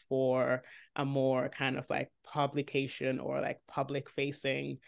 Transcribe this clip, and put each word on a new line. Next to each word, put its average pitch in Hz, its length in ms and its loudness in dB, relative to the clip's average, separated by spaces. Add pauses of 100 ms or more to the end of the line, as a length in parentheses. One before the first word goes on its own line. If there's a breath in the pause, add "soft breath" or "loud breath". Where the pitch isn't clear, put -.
for 127 560 2 (320 loud breath)
a 143 80 2
more 135 440 2
kind 135 280 0
of, 143 140 -6
like, - 180 0 (160)
publication 139 920 0
or, 135 220 -2
like, - 260 -4
public 139 440 -4
facing 139 760 -2